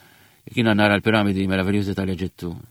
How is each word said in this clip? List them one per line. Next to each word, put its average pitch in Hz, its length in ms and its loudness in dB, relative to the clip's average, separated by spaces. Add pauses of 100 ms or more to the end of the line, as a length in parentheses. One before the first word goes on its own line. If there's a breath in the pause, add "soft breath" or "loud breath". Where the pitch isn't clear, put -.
(500 loud breath)
Jekk - 80 -6
jiena 113 160 4
nara 104 240 4
l-piramidi 101 480 0
meraviljużi 95 480 -2
tal-Eġittu, 92 540 -6 (240)